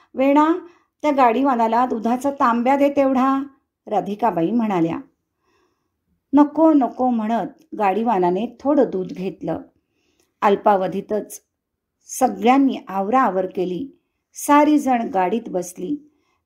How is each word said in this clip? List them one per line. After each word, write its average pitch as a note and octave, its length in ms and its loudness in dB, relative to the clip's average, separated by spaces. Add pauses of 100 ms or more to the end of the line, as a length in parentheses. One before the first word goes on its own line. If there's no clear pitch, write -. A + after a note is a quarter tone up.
(140)
वेणा, C#4 380 2 (500)
त्या D4+ 80 0
गाडीवानाला B3 760 2
दुधाचा B3 440 -2
तांब्या B3 460 0
दे C#4+ 120 4
तेवढा," C4+ 540 0 (440)
राधिकाबाई G3 640 -2
म्हणाल्या. G#3 480 0 (1300)
"नको, D4 400 4
नको," B3+ 380 0
म्हणत A3 680 -4
गाडीवानाने G3+ 840 0
थोडं C#4 320 2
दूध F#3 140 -4
घेतलं. F3+ 520 -8 (840)
अल्पावधीतच G3+ 1000 0 (760)
सगळ्यांनी A#3+ 580 2 (120)
आवराआवर G3 580 -2
केली. F3+ 420 -6 (460)
सारी D4 440 4
जण A#3+ 300 -2
गाडीत F#3+ 400 -2
बसली. F#3 600 -8 (360)